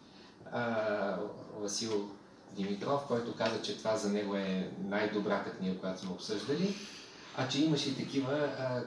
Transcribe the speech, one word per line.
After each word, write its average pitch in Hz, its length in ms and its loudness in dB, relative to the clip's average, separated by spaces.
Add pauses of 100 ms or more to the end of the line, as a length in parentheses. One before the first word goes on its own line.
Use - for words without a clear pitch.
(520)
а, 107 680 2 (420)
Васил 104 480 0 (440)
Димитров, 101 560 0
който 117 260 0
каза, 110 280 0
че 101 160 -4
това 110 180 2
за 101 160 2
него 101 220 2
е 95 360 0 (140)
най-добрата 101 680 2
книга, 92 280 -2
която 92 220 -4
сме 95 100 -6
обсъждали, 143 640 0 (640)
а 131 120 0
че 135 160 4
имаше 143 260 4
и 131 60 0
такива, 139 640 2
а, 123 280 0